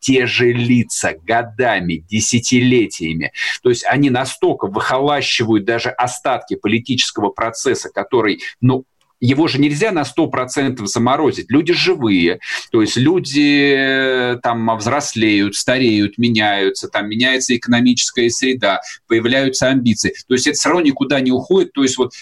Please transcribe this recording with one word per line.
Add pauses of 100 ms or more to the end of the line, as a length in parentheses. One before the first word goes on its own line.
те
же
лица
годами,
десятилетиями. (320)
То
есть
они
настолько
выхолащивают
даже
остатки
политического
процесса,
который, (180)
ну, (380)
его
же
нельзя
на
сто
процентов
заморозить.
Люди
живые, (300)
то
есть
люди,
э,
там,
взрослеют,
стареют,
меняются,
там
меняется
экономическая
среда, (260)
появляются
амбиции. (140)
То
есть
это
все
равно
никуда
не
уходит.
То
есть
вот (100)